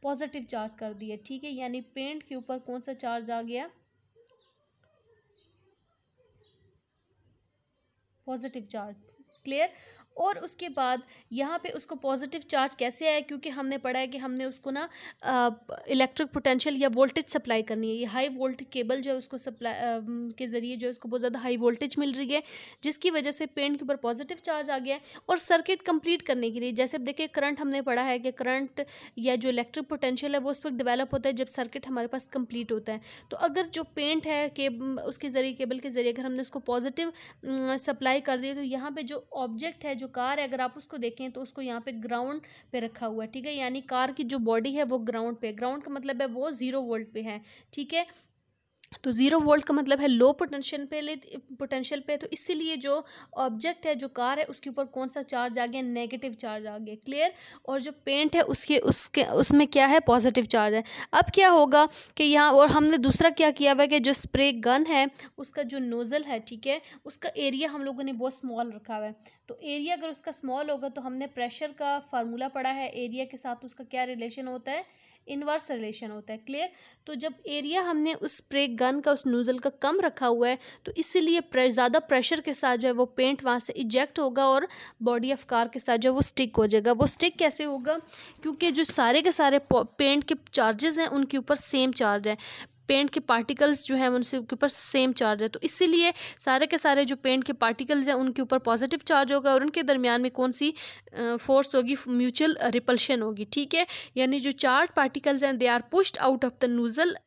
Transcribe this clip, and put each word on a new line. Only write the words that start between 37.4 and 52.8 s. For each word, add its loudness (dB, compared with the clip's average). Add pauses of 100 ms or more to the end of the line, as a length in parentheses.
अम, -2
सप्लाई 0
कर -2
दिया, -6
तो -8
यहाँ -6
पे -8
जो -12
ऑब्जेक्ट -8
है, -4
जो -10
कार -4
है, -4
अगर -4
आप -4
उसको -14
देखें -8
तो -12
उसको -12
यहाँ -8
पे -10
ग्राउंड -6 (300)
पे -4
रखा -8
हुआ -6
है, -12
ठीक -12
है। -6
यानी -6
कार -2
की -6
जो -4
बॉडी 0
है -2
वो -2
ग्राउंड -4
पे, -8
ग्राउंड -6
का -12
मतलब -6
है -2
वो -4
ज़ीरो -4
वोल्ट -6
पे -8
है, -10 (320)
ठीक -10
है। -6 (760)
तो 0
ज़ीरो 4
वोल्ट 4
का 0
मतलब 2
है 2
लो 6
पोटेंशियल -4
पे, -6
ले, -6 (440)
पोटेंशियल -6
पे, -4
तो -10
इसीलिए -4
जो -2 (320)